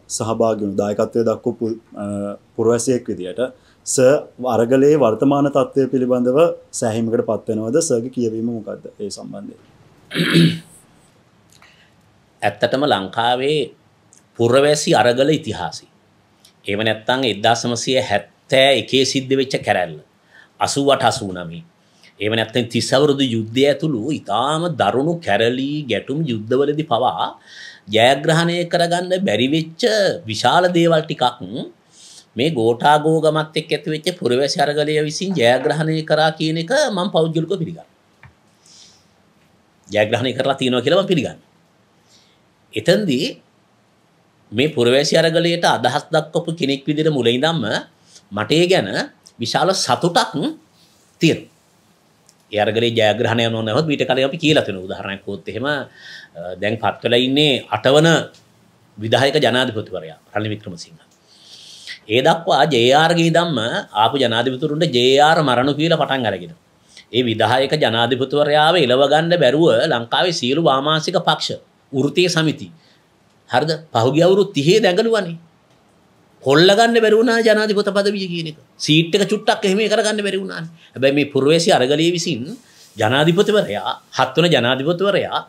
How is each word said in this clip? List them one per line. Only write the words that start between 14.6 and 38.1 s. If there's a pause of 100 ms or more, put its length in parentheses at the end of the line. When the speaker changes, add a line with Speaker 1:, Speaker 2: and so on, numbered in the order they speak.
Speaker 2:
අරගල
ඉතිහාසය. (760)
එහෙම
නැත්නම්
එක්දාස්
නවසිය
හැත්තෑ
එකේ
සිද්ධ
වෙච්ච
කැරැල්ල. (640)
අසූඅට
අසූනමේ. (520)
එහෙම
නැත්නම්
තිස්
අවුරුදු
යුද්ධය
ඇතුළු
ඉතාම (100)
දරුණු
කැරලි (120)
ගැටුම්
යුද්ධවලදී
පවා (580)
ජයග්‍රහණය
කරගන්න
බැරි
වෙච්ච (400)
විශාල
දේවල්
ටිකක් (920)
මේ
ගෝඨා
ගෝගමත්
එක්ක
ඇති
වෙච්ච
පුරවැසි
අරගලය
විසින්
ජයග්‍රහණය
කරා
කියන
එක (120)
මම
පෞද්ගලිකව
පිළිගන්නවා. (2000)